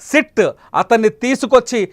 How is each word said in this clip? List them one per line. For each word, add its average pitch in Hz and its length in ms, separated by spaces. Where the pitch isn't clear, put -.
సిట్ 226 500
అతన్ని 220 340
తీసుకొచ్చి 247 840